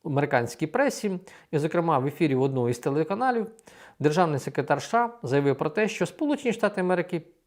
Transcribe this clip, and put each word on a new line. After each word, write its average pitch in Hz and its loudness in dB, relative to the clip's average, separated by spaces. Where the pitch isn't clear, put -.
американській 143 0
пресі, 208 0
і, 156 0
зокрема, 160 2
в 127 0
ефірі 139 0
одного 131 2
із 120 -2
телеканалів 208 0
державний 151 2
секретар 139 -2
С - -10
Ш 226 2
А 233 -2
заявив 139 2
про 151 -2
те, 214 0
що 190 -4
Сполучені 285 -2
Штати 202 -2
Америки 180 -2